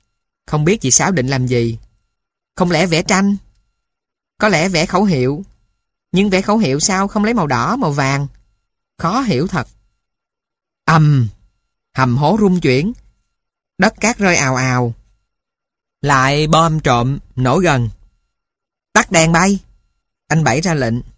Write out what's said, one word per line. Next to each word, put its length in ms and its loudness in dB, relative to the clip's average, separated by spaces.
Không 200 -2
biết 160 0
chị 100 0
Sáu 200 0
định 160 -2
làm 200 -2
gì. 320 -2
Không 160 0
lẽ 140 2
vẽ 180 0
tranh? 340 0
Có 120 0
lẽ 200 0
vẽ 160 0
khẩu 180 0
hiệu. 400 0
Nhưng 180 2
vẽ 120 0
khẩu 160 0
hiệu 220 0
sao 280 -2
không 160 -2
lấy 100 0
màu 140 0
đỏ, 280 -2
màu 160 -2
vàng? 360 -2
Khó 240 -4
hiểu 260 0
thật. 200 -6
Ầm, 440 2
hầm 240 -2
hố 220 2
rung 200 2
chuyển. 340 0
Đất 220 0
cát 180 -2
rơi 180 2
ào 200 0
ào. 380 0
Lại 460 2
bom 320 2
trộm 400 0
nổ 240 0
gần. 300 0
"Tắt 180 0
đèn 200 4
bay!" 280 2
anh 160 0
Bảy 180 0
ra 120 -2
lệnh. 200 -2